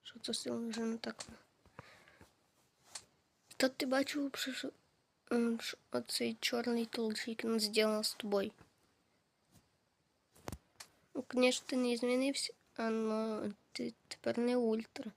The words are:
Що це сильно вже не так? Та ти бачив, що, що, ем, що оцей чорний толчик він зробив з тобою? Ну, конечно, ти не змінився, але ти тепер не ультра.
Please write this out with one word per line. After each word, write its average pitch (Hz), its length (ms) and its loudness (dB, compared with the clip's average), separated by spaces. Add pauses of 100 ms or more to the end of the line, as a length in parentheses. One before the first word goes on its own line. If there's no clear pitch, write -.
Що - 160 -16
це 233 140 -6
сильно 233 360 -4
вже 226 120 -4
не 226 160 -2
так? - 280 -8 (2250)
Та 262 120 6
ти 269 160 -2
бачив, 277 500 0
що, - 180 -4
що, - 180 -6 (600)
ем, 233 300 2
що - 160 -8 (140)
оцей 233 480 -2
чорний 233 460 0
толчик 220 580 -4
він 226 160 2
зробив 214 460 4
з - 100 -2
тобою? 202 360 0 (2500)
Ну, 269 140 -4
конечно, 254 400 4
ти 277 100 -2
не 240 200 2
змінився, 254 560 2 (220)
але 220 760 0 (200)
ти 233 220 -6 (140)
тепер - 320 -2
не 247 180 4
ультра. 226 600 0